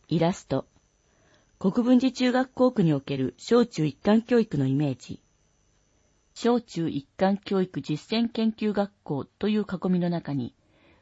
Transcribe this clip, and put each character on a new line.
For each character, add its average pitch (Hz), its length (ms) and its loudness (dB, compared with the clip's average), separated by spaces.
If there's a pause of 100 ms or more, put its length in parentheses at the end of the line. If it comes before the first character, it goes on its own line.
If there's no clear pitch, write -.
イ 156 100 0
ラ 170 160 2
ス - 120 -16
ト。 135 200 -4 (920)
国 196 260 -2
分 254 140 6
寺 262 140 2
中 254 180 0
学 254 220 -2
校 254 200 2
区 214 100 2
に 160 100 4
お 139 80 0
け 143 160 -6
る 131 220 -4
小 233 280 2
中 160 180 -4
一 147 100 -4
貫 220 280 2
教 240 160 2
育 220 200 0
の 135 80 0
イ 135 80 0
メ 143 180 0
ー 131 40 -8
ジ。 - 240 -18 (1120)
小 233 260 2
中 165 280 -6
一 - 280 -6
貫 196 220 2
教 196 240 -2
育 185 180 -4
実 151 380 -6
践 233 100 0
研 220 240 -2
究 214 200 -4
学 202 200 -2 (100)
校 139 220 -6
と - 240 -6
い 214 100 0
う 208 40 -2
囲 190 260 -6
み 180 100 2
の 175 120 0
中 165 240 -6
に、 120 200 -6 (480)